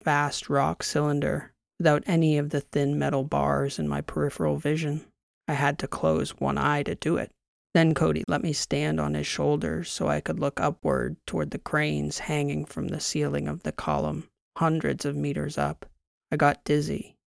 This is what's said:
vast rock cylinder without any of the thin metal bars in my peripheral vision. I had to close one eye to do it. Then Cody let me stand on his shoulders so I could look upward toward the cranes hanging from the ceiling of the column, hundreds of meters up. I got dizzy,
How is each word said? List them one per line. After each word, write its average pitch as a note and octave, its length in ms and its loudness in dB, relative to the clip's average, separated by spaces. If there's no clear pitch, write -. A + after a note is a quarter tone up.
vast D3 480 0
rock C#3+ 320 2
cylinder D3 720 0
without D3+ 260 4
any E3 320 4
of D3 140 0
the C#3+ 100 0
thin C#3+ 380 0
metal C#3 260 0
bars C#3+ 540 0
in D2 100 -2
my - 140 -2
peripheral D3 560 -2
vision. D3+ 480 -2
I D3+ 60 0
had C#3+ 240 0
to - 100 -6
close D#3 440 0
one C#3 260 -2
eye C#3+ 240 0
to - 120 -4
do D#3 220 0
it. - 140 -4
Then D#3+ 200 6
Cody D#3 360 2
let - 160 0
me D#3+ 80 0
stand D3+ 480 0
on D3 140 0
his D3 120 -2
shoulders D#3 640 0
so - 160 -4
I D3 140 0
could D#3+ 180 -4
look C#3+ 220 -2
upward - 560 0
toward D3+ 240 -2
the D#3+ 80 -6
cranes D3+ 640 -2
hanging D3 460 -2
from - 200 -6
the - 140 -4
ceiling D3 480 -2
of D3+ 160 -8
the D3+ 80 -4
column, D3+ 560 -4
hundreds D#3 480 0
of C#3+ 120 -4
meters C#3+ 420 -2
up. D3 260 -2
I D#3 60 -2
got D3 280 2
dizzy, D3 520 0